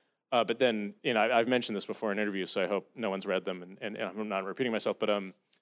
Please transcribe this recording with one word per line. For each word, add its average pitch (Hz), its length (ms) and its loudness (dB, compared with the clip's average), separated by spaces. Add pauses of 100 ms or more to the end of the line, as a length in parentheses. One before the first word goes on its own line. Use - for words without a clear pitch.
(300)
Uh, 117 140 4
but 113 140 -2
then, 107 440 2
you 123 120 0
know, 110 60 4
I, 117 200 6
I've 117 80 2
mentioned 120 260 2
this 95 120 -4
before 107 260 -2
in 98 60 0
interviews, 98 320 -2
so 101 120 0
I 90 60 0
hope 98 260 0
no 110 160 -2
one's 95 160 -4
read 92 180 0
them, 92 180 -6
and, 92 180 -16
and, 110 160 -6
and 101 240 -4
I'm 107 80 -4
not 98 160 -2
repeating 113 260 -2
myself, 110 300 0
but, 107 80 2
um, 101 240 0 (300)